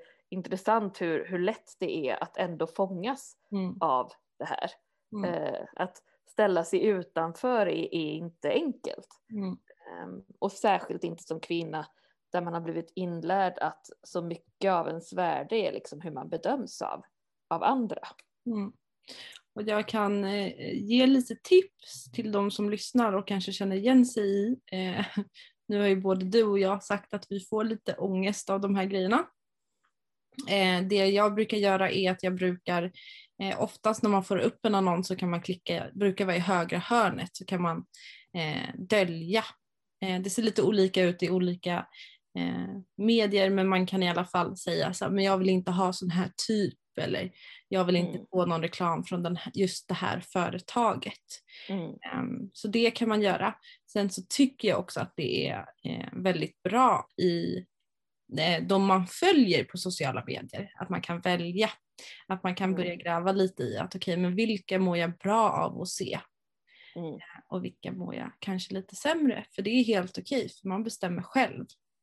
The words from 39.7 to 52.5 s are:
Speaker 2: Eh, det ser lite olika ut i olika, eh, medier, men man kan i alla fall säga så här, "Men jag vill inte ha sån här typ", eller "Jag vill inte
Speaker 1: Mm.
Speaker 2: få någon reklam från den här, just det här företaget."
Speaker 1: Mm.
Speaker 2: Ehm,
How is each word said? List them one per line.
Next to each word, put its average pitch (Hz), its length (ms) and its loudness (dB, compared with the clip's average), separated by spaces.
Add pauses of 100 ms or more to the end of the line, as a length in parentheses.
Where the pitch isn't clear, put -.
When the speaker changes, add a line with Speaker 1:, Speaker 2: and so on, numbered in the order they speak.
Speaker 2:
Eh, 185 160 0
det 190 100 -4
ser 226 120 0
lite 220 200 2
olika 190 400 4
ut 175 200 2
i 170 80 0
olika, 180 560 0 (520)
eh, 185 420 -4 (160)
medier, 202 540 4
men 190 180 2
man 185 180 4
kan 190 160 0
i 175 80 4
alla 170 140 0
fall 196 320 -2
säga 170 380 -2
så 196 100 -6
här, 180 80 -2
"Men 196 120 2
jag 196 140 4
vill 185 100 2
inte 185 220 2
ha 185 220 2
sån 185 180 -4
här 180 220 0 (140)
typ", 208 320 0 (220)
eller - 320 -4 (360)
"Jag 185 160 2
vill 180 120 4
inte 175 220 0
Speaker 1:
Mm. - 120 -14
Speaker 2:
få 180 160 2
någon 165 160 0
reklam 170 420 -2
från 180 180 -4
den 175 140 -2
här, - 180 -10
just 190 340 0
det 185 60 -2
här 185 260 -2
företaget." 185 920 -2 (560)
Speaker 1:
Mm. 180 300 -6 (140)
Speaker 2:
Ehm, - 400 -6